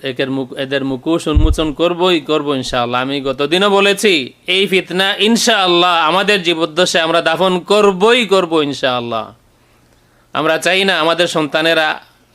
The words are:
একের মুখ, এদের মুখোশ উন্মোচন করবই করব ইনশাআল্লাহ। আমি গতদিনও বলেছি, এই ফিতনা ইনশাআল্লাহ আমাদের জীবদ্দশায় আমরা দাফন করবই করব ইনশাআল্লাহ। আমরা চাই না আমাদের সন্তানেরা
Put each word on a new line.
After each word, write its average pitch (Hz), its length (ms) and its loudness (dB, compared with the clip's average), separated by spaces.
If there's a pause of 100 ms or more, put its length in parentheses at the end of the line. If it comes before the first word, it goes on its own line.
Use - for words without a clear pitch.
একের 135 280 -4
মুখ, 135 220 -6
এদের 135 320 -4
মুখোশ 135 420 -4
উন্মোচন 156 460 0
করবই 175 480 0
করব 147 340 -2
ইনশাআল্লাহ। 123 460 -2
আমি 139 200 -4
গতদিনও 143 480 0
বলেছি, 196 640 0 (140)
এই 190 200 0
ফিতনা 190 480 -2
ইনশাআল্লাহ 180 920 2
আমাদের 190 360 0
জীবদ্দশায় 165 600 0
আমরা 165 180 2
দাফন 175 380 0
করবই 202 640 2
করব 175 360 0
ইনশাআল্লাহ। 120 720 -4 (1000)
আমরা 160 240 0
চাই 180 260 0
না 190 160 2
আমাদের 165 280 2
সন্তানেরা 156 720 0 (340)